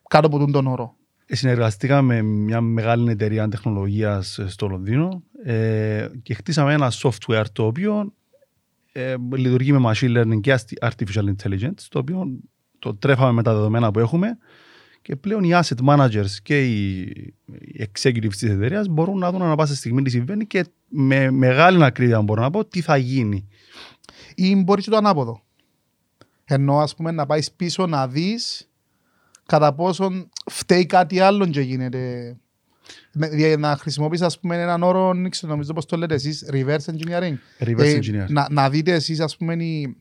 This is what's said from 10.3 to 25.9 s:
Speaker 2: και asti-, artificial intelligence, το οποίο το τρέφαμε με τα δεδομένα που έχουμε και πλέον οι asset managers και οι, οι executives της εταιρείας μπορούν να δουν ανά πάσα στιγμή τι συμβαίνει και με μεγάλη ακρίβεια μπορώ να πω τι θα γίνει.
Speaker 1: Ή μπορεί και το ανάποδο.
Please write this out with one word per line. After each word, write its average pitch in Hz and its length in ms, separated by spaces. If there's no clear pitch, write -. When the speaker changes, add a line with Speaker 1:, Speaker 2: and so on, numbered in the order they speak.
Speaker 2:
και 135 180
asti-, - 300
artificial 104 360
intelligence, 101 520
το - 100
οποίο 165 280
το 110 160
τρέφαμε 131 380
με 117 100
τα 113 120
δεδομένα 107 360
που 104 80
έχουμε 175 400
και - 140
πλέον 202 280
οι 170 80
asset 143 340
managers 120 440
και 143 220
οι, 101 360
οι - 320
executives 113 440
της - 60
εταιρείας 123 460
μπορούν 175 300
να 180 140
δουν 185 100
ανά 165 120
πάσα 147 200
στιγμή 131 280
τι 135 80
συμβαίνει 151 360
και 185 180
με 135 420
μεγάλη 139 540
ακρίβεια 120 380
μπορώ 107 200
να 131 80
πω 214 140
τι 185 160
θα 156 160
γίνει. 117 520
Speaker 1:
Ή 185 220
μπορεί 196 260
και 202 80
το 220 60
ανάποδο. 151 460